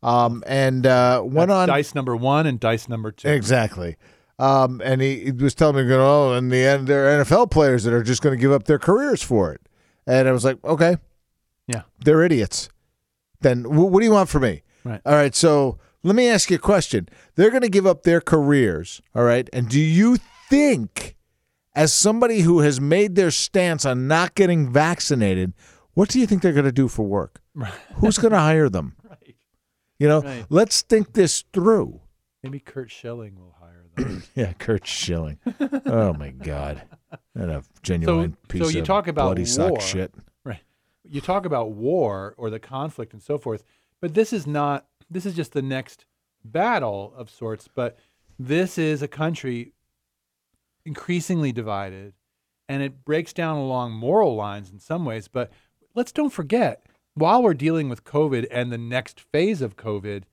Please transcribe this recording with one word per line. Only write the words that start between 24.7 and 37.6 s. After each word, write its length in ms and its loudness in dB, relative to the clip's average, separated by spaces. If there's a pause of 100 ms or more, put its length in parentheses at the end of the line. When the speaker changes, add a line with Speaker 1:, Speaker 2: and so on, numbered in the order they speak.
Speaker 1:
vaccinated, 840 0 (420)
what 140 2
do 100 0
you 80 2
think 160 0
they're 100 2
gonna 180 2
do 160 2
for 200 -4
work? 340 -6 (140)
Speaker 2:
Right. 180 -10 (220)
Speaker 1:
Who's 240 2
gonna 200 4
hire 300 4
them? 300 -6
Speaker 2:
<laughs> 100 -20
Right. 260 -20 (640)
Speaker 1:
You 80 2
know, 140 2
Speaker 2:
Right. 280 -12
Speaker 1:
let's 340 2
think 300 0
this 300 2 (100)
through. 480 0 (420)
Speaker 2:
Maybe 160 -12
Kurt 320 -16
Schilling 480 -16
will 200 -20
hire 240 -20 (120)
them. 340 -8
Speaker 1:
<clears throat> 60 -14
Yeah, 180 -4
Kurt 320 -4
Schilling. 540 -8 (480)
Oh, 260 0
my 160 -10
God. 540 -10 (500)
And 160 -8
a 140 -8 (180)